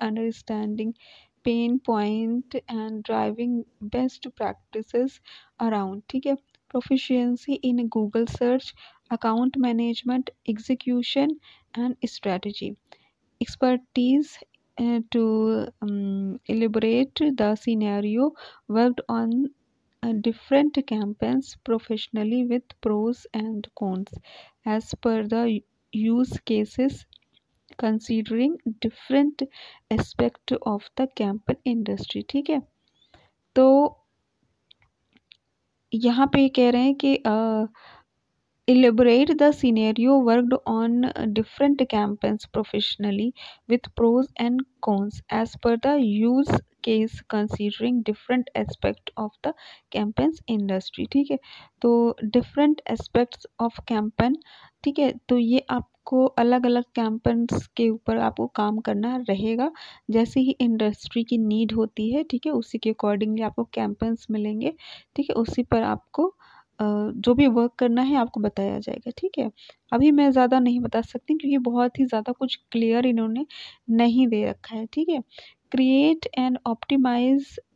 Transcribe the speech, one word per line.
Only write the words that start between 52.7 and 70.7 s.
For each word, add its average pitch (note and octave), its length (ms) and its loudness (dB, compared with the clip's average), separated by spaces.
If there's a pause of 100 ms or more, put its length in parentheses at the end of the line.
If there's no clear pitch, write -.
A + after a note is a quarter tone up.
aspects - 540 -2 (160)
of A#3 80 -2 (220)
campaign, A3+ 420 0 (500)
ठीक C#4+ 140 -2
है, C#4 160 2 (140)
तो B3 100 2
ये A#3+ 320 2
आपको - 540 -2
अलग-अलग B3 600 2 (100)
campaigns A#3 720 -2
के A#3 220 0
ऊपर A3+ 280 -2
आपको A3+ 300 -2
काम G#3+ 320 -2
करना A3+ 380 -4
रहेगा। A3+ 560 -2 (380)
जैसे A3+ 300 2
ही C4 200 2
industry A3 640 -2
की A#3 140 -2
need G#3+ 340 0
होती A3 400 -2
है, D4+ 120 0
ठीक C4+ 220 -4
है, D4+ 60 -2
उसी A#3 260 -4
के A3 140 -2
accordingly G#3+ 500 -2
आपको A3 220 -4
campaigns A3+ 640 -4
मिलेंगे। G#3+ 440 -4 (420)
ठीक C#4 140 -4
है, - 40 -2
उसी A#3 280 -2
पर A3+ 200 0
आपको, - 540 -2 (440)
अ, G#3 340 -2
जो A#3+ 200 2
भी C#4 120 6
work A#3+ 320 2
करना B3 240 2
है C#4 140 2
आपको A#3 240 -2
बताया G3 380 -2
जाएगा। A#3 400 -10
ठीक F#4 200 -6
है, A3+ 120 -2 (420)
अभी C4+ 180 6
मैं C#4+ 200 6
ज़्यादा B3+ 280 4
नहीं B3 220 2